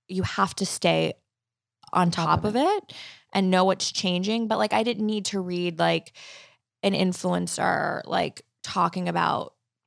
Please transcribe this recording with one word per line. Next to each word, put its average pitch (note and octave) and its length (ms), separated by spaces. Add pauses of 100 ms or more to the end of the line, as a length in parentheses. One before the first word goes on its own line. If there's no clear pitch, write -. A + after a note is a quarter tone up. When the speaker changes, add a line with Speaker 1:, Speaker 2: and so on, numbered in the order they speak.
Speaker 1:
you F#3+ 160
have - 320
to F#3+ 100
stay E3 460 (800)
on F#3 100
Speaker 2:
On F3 80
top E3 160
Speaker 1:
top E3 180
Speaker 2:
of G#3 120
Speaker 1:
of - 0
Speaker 2:
it. C4+ 100
Speaker 1:
it G4+ 280 (380)
and F#3+ 180
know F#3 140
what's F#3+ 260
changing. G3+ 560
But, G#3+ 120
like, - 140
I A3 120
didn't G#3+ 220
need G#3+ 200
to G3+ 140
read, F3 400
like, E3+ 320 (720)
an G3 80
influencer, F3+ 1120
like, - 380 (200)
talking F3+ 460
about - 460 (320)